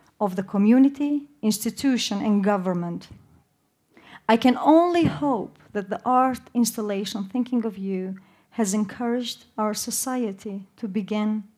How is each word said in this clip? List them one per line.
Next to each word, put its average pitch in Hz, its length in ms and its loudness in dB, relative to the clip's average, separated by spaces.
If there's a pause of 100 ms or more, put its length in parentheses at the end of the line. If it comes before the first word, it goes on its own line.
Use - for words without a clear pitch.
(180)
of 185 160 -2
the 196 80 -2
community, 269 840 4 (140)
institution, 220 800 -2
and 208 180 2
government. 180 640 -2 (1200)
I 220 80 6
can 247 200 4
only 339 480 4
hope 269 540 -2 (140)
that 202 160 -6
the - 160 -6
art 254 360 2 (140)
installation, 208 680 -2
Thinking 240 400 -2
of 214 120 -6
You, 190 400 -6 (340)
has 202 220 -2
encouraged 233 720 -4 (120)
our 214 180 -2
society 208 920 -6 (100)
to 233 120 -8
begin 214 560 -2 (140)